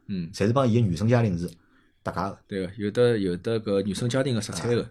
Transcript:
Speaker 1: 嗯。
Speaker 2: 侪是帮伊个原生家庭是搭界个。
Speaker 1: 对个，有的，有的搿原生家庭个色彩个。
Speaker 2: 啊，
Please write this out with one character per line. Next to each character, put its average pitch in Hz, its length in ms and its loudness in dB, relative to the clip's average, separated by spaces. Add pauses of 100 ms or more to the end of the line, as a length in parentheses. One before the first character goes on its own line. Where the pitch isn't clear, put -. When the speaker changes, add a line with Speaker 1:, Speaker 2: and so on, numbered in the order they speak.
Speaker 1:
嗯。 90 240 -6
Speaker 2:
侪 98 160 0
是 117 60 2
帮 135 120 2
伊 113 100 4
个 120 40 6
原 98 160 2
生 107 140 0
家 123 120 4
庭 101 160 0
是 85 120 -4 (520)
搭 - 120 -6
界 87 80 -6
个。 95 260 -6
Speaker 1:
对 95 200 -6
个， 92 100 -12
有 104 140 -4
的， 120 260 4
有 92 200 0
的 113 220 -2
搿 101 260 0
原 101 80 -2
生 123 140 -2
家 131 160 2
庭 135 100 0
个 110 60 0
色 101 140 -8
彩 117 200 -2
个。 110 80 2
Speaker 2:
啊， - 100 -8